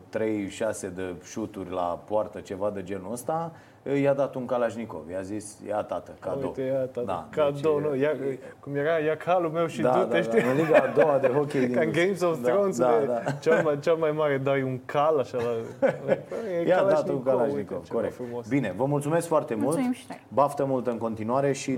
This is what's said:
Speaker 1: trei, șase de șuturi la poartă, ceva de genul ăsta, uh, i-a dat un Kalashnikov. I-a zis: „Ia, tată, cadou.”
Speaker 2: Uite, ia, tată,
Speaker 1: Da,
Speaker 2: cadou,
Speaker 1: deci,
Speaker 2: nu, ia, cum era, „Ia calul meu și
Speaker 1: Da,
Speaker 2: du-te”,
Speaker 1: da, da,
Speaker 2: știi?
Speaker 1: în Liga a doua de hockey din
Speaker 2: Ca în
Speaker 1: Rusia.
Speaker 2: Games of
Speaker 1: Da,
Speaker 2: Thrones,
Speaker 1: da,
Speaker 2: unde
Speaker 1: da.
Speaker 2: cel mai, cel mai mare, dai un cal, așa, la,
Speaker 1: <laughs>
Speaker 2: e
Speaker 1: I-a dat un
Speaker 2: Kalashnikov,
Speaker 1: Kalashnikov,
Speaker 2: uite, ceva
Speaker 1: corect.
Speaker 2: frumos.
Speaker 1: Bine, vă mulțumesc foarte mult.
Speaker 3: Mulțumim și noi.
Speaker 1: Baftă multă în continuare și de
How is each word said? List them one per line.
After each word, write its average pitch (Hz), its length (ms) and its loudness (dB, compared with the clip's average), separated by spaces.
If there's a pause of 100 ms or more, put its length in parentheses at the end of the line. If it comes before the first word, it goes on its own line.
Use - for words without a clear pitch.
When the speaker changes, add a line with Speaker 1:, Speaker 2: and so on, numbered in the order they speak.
Speaker 1:
trei, 107 400 -2
șase 104 400 -4
de 90 260 -8 (100)
șuturi 98 460 -8
la 87 340 -2
poartă, 104 360 -4
ceva 98 300 -4
de 98 120 -6
genul 95 300 -8
ăsta, 160 400 -4 (300)
uh, 139 180 -2
i-a 139 140 4
dat 135 200 -2
un 127 120 -6
Kalashnikov. 110 640 -4
I-a 92 100 -6
zis: 101 380 -8 (100)
„Ia, 104 140 -2
tată, - 380 -8
cadou.” 139 280 -6
Speaker 2:
Uite, 135 140 -6
ia, 131 160 -2
tată, 127 280 -4
Speaker 1:
Da, 85 240 -4
Speaker 2:
cadou, 147 500 2
Speaker 1:
deci, 147 100 -2
Speaker 2:
nu, 139 60 -2
ia, 143 140 2 (500)
cum 139 140 -10
era, 151 240 0
„Ia 156 180 0
calul 170 340 0
meu 165 160 0
și - 160 -4
Speaker 1:
Da, 123 100 4
Speaker 2:
du-te”, 117 140 4
Speaker 1:
da, - 80 0
da, - 80 4
Speaker 2:
știi? 117 280 2
Speaker 1:
în 135 60 2
Liga 156 220 6
a 127 220 2
doua 147 180 6
de 135 100 2
hockey 139 380 2
din 123 80 0
Speaker 2:
Ca 123 60 2
în 156 60 2
Speaker 1:
Rusia. 160 180 2
Speaker 2:
Games 185 180 0
of 165 200 2
Speaker 1:
Da, 123 80 0
Speaker 2:
Thrones, 190 280 2
Speaker 1:
da, 127 100 4
Speaker 2:
unde 117 180 4
Speaker 1:
da. 120 260 -2
Speaker 2:
cel 160 320 4
mai, 147 140 2
cel 165 160 2
mai 160 180 2
mare, 151 260 2
dai 139 240 0
un 131 220 -2
cal, 151 340 2
așa, 123 180 -2
la, 117 520 -2
Speaker 1:
<laughs> 170 720 -2
Speaker 2:
e 165 40 0
Speaker 1:
I-a 180 180 6
dat 147 240 2
un 139 140 0
Speaker 2:
Kalashnikov, - 20 -6
Speaker 1:
Kalashnikov, 120 300 2 (220)
Speaker 2:
uite, 82 100 -10
ceva 117 120 -2
Speaker 1:
corect. - 160 -2
Speaker 2:
frumos. 120 340 -8
Speaker 1:
Bine, 113 280 0
vă 120 80 0
mulțumesc 147 420 0
foarte 139 280 2
mult. 113 120 -2
Speaker 3:
Mulțumim 247 260 0
și - 160 -10
noi. - 200 -14
Speaker 1:
Baftă 143 360 2
multă 127 260 0
în 113 80 -2
continuare 113 540 0
și 135 180 -6
de - 80 0